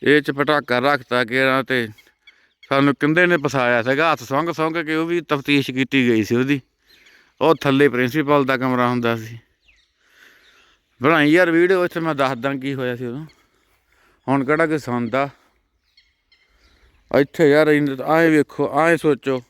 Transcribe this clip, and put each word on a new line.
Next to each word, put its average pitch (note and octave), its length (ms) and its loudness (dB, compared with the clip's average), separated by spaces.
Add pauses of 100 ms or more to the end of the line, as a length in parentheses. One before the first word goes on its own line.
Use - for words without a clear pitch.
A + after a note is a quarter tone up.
ਇਹ C#3+ 180 4
'ਚ C#3+ 100 -4
ਪਟਾਕਾ C#3 480 -2
ਰੱਖਤਾ B2 460 -2
ਕੇਰਾਂ C3 380 0
ਤੇ A#2+ 240 -4 (840)
ਸਾਨੂੰ C#3 300 2
ਕਹਿੰਦੇ D#3+ 260 2
ਨੇ F3 120 2
ਫਸਾਇਆ B2 460 0
ਸੀਗਾ, C#3 280 0
ਹੱਥ C3+ 120 -4
ਸੁੰਘ D3 280 -4
ਸੁੰਘ D#3+ 320 -4
ਕੇ D#3 120 -6
ਉਹ D#3+ 100 -2
ਵੀ E3+ 160 -4
ਤਫਤੀਸ਼ C#3+ 500 -2
ਕੀਤੀ B2+ 380 0
ਗਈ A2 140 2
ਸੀ A#2 120 -2
ਉਹਦੀ। C3 260 0 (800)
ਉਹ D#3 200 4
ਥੱਲੇ C#3 280 4
ਪ੍ਰਿੰਸੀਪਲ C3+ 560 0
ਦਾ C3 120 -2
ਕਮਰਾ B2 320 0
ਹੁੰਦਾ A#2+ 260 -2
ਸੀ। A2+ 240 -14 (1600)
ਬਣਾਈ D3 280 4
ਯਾਰ F3 200 4
ਵੀਡੀਓ, F3+ 340 2
ਇੱਥੇ F3 140 -6
ਮੈਂ D#3+ 160 -2
ਦੱਸਦਾ C3+ 400 -2
ਕੀ C#3 180 -8
ਹੋਇਆ B2+ 220 -6
ਸੀ B2 100 -10
ਉਦੋਂ। C3 200 -10 (1040)
ਹੁਣ C3+ 180 0
ਕਿਹੜਾ D#3 220 0
ਕੋਈ D#3 100 -2
ਸੁਣਦਾ। B2 520 -4 (1900)
ਇੱਥੇ D3 300 2
ਯਾਰ D3+ 180 4
ਇੰਨ-, C#3+ 360 0
ਐਂ D#3+ 260 2
ਵੇਖੋ, C#3+ 520 0
ਐਂ E3 160 2
ਸੋਚੋ C3+ 520 -2